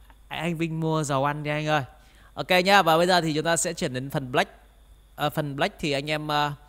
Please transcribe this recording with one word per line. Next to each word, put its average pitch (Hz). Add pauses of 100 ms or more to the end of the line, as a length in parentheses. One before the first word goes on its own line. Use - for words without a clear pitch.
(280)
anh 156
Vinh 160
mua 160
dầu 139
ăn 147
đi 147
anh 151
ơi. 151 (500)
Ok 147 (180)
nhá, 196
và 160
bây 175
giờ 180
thì 160
chúng 147
ta 165
sẽ 165
chuyển 156
đến 131
phần 135
Black. 165 (640)
Ờ, 147
phần 143
Black 175
thì 156
anh 139
em, 151
ờ, 147 (180)